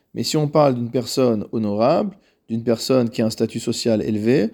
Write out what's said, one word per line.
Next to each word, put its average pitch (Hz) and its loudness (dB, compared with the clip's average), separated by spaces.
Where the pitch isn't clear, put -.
Mais 117 -4
si - -4
on 151 0
parle 147 4
d'une 120 -6
personne 120 0
honorable, 117 0
d'une 113 -4
personne 120 0
qui 117 -4
a 113 2
un 110 0
statut 113 -4
social 113 -2
élevé, 120 0